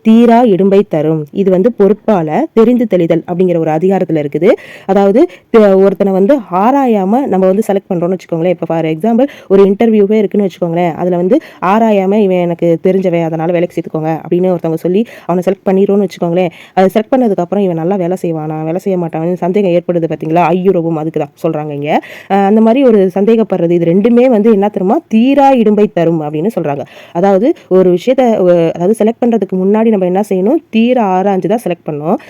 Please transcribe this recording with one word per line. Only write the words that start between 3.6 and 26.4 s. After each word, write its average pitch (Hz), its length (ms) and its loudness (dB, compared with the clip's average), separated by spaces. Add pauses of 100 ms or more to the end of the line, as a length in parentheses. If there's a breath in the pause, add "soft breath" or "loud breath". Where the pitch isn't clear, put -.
அதிகாரத்துல 165 540 -2
இருக்குது. 156 280 0 (340 loud breath)
அதாவது, 202 400 2 (300 loud breath)
தெ-, 202 180 6
ஒருத்தனை 196 380 2
வந்து 202 260 2 (120)
ஆராயாம 226 760 0
நம்ம 190 200 0
வந்து 190 200 2
செலக்ட் 196 280 -4
பண்றோம்னு 175 220 -2
வச்சுக்கோங்களேன். 170 320 -4
இப்ப 170 180 -4
for 165 180 -2
example 220 440 0 (200 loud breath)
ஒரு 196 160 4
இன்டர்வியூவே 208 480 2
இருக்குன்னு 208 360 0
வச்சுக்கோங்களேன். 170 460 -4
அதுல 180 220 -2
வந்து 185 220 0 (240 loud breath)
ஆராயாம, 202 520 0
"இவன் 190 220 0
எனக்கு 170 480 0
தெரிஞ்சவன், 185 400 0
அதனால 160 280 -4
வேலைக்கு 170 220 -2
சேர்த்துக்கோங்க" 160 460 -6
அப்படின்னு 180 360 -2
ஒருத்தவங்க 165 180 -4
சொல்லி 180 300 -2 (220 loud breath)
அவனை 180 200 -2
செலக்ட் 190 220 -4
பண்ணிடுறோம்னு 196 400 0
வச்சுக்கோங்களேன். 175 420 -4 (240 loud breath)
அதை 190 200 2
செலக்ட் 214 220 -2
பண்ணதுக்கு 196 200 0
அப்புறம் 196 280 -2
இவன் 175 120 -2
நல்லா 170 200 -2
வேலை 180 260 -2
செய்வானா, 156 420 -6
வேலை 165 140 -4
செய்ய 190 200 -4
மாட்டான், 170 380 -4
சந்தேகம் 185 340 -2
ஏற்படுது 170 400 -2
பாத்தீங்களா? 160 380 -2
ஐயுறவும் 175 460 0
அதுக்கு 156 260 -6
தான் 156 320 -6
சொல்றாங்க 151 180 -8
இங்க. 147 300 -4 (280 loud breath)
அஹ், 196 160 0
அந்த 214 160 2
மாதிரி 226 240 2
ஒரு 202 300 4
சந்தேகப்படுறது, 196 560 0
இது 170 140 0
ரெண்டுமே 226 420 2
வந்து 226 260 2
என்ன 196 160 2
தெரியுமா? 208 400 -2
தீரா 269 420 2
இடும்பை 214 440 2
தரும் 165 280 0
அப்படின்னு 156 280 -4 (100)